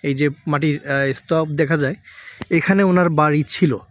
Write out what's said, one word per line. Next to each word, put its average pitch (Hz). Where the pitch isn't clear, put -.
এই 143
যে 143
মাটির, 147
আহ, 139
স্তূপ 160
দেখা 151
যায়, 143
এখানে 190
ওনার 180
বাড়ি 151
ছিল। 139